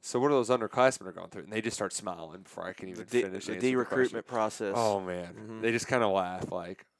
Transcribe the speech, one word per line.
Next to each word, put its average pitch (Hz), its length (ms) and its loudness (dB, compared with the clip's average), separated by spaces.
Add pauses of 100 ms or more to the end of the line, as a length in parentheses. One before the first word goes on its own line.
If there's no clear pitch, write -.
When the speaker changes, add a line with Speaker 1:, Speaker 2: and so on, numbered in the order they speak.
Speaker 1:
"So - 180 -2
what 135 120 4
are 143 40 6
those 117 140 4
underclassmen 123 580 4
are 95 40 -10
going 90 180 -12
through?" 95 140 -10
And 98 100 -14
they 110 80 0
just 113 140 -2
start 98 180 -2
smiling 87 480 -8
before 87 260 -10
I 92 60 -8
can 92 160 -10
even 87 160 -10
Speaker 2:
The - 60 -12
de-, 120 120 4
Speaker 1:
finish 95 220 -4
Speaker 2:
the 92 80 -6
Speaker 1:
answering 90 60 -6
the - 0 -
question. 127 120 2
Speaker 2:
de-recruitment 120 560 0
process. 107 500 0
Speaker 1:
Oh, 107 240 4
man. 90 320 -6
Speaker 2:
Mm-hmm. 110 280 -12
Speaker 1:
They 117 100 2
just 117 160 0
kinda 120 200 4
laugh 92 440 0
like 90 340 -8 (140)